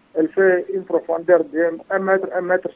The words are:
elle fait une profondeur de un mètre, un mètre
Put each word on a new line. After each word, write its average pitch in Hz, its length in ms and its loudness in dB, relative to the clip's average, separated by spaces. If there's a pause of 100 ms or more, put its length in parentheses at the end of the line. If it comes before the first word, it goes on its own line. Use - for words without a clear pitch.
(160)
elle 160 140 0
fait 185 440 2
une 185 100 -4
profondeur 170 600 0
de 165 340 -2 (140)
un 196 80 0
mètre, 190 340 0
un 180 80 -2
mètre 180 340 -2